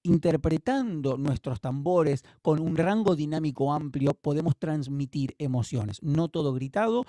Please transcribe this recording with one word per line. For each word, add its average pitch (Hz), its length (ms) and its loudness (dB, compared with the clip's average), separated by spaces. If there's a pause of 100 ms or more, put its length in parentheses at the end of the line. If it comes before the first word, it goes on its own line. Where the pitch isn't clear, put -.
interpretando 160 1120 0
nuestros 135 440 -2
tambores 143 640 2 (180)
con 156 180 2
un 160 180 -2
rango 190 380 2
dinámico 147 580 -2
amplio, 143 400 0
podemos 151 440 0
transmitir 139 800 -2
emociones. 120 640 -2
No 160 280 0
todo 151 240 -2
gritado, 214 560 -2